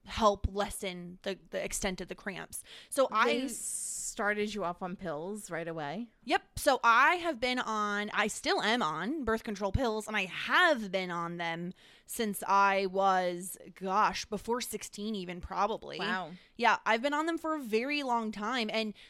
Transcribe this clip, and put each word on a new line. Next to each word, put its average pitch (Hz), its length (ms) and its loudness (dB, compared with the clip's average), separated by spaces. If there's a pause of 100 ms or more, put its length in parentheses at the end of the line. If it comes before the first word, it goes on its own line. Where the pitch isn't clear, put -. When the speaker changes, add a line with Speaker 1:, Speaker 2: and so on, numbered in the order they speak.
Speaker 1:
help - 460 2
lessen 185 720 -6
the, 190 140 -4 (140)
the 190 120 -4
extent 190 380 -4
of 175 60 -10
the 185 80 -10
cramps. - 480 -10 (260)
So 262 220 4
Speaker 2:
They 233 320 4
Speaker 1:
I 269 40 -2
Speaker 2:
started - 1040 -4
you 202 100 -4
off 175 200 -4
on 185 120 -4
pills 185 540 -6
right 165 180 -4
away? 165 400 -6 (180)
Speaker 1:
Yep. 320 160 2 (140)
So 269 280 4
I 254 320 8
have 330 240 -2
been 254 200 0
on, 208 540 -2
I 208 140 2
still 320 340 0
am 220 220 4
on 185 400 -2
birth 226 200 0
control 202 280 -4
pills, 220 360 0
and 214 80 -2
I 196 100 0
have 233 640 2
been 185 180 -2
on 170 280 -4
them 170 360 -4 (320)
since 214 420 -4
I 196 440 6
was, 185 680 2 (220)
gosh, 190 460 2
before 226 360 -4
sixteen 214 540 -8
even, 175 260 -8
probably. 180 560 -2
Speaker 2:
Wow. 185 340 -4 (260)
Speaker 1:
Yeah, 226 280 4
I've 226 160 2
been 285 120 0
on 311 120 2
them 330 140 0
for 311 160 -2
a 302 40 -4
very 262 440 0
long 233 280 0
time, 214 400 -2
and 220 220 -2 (160)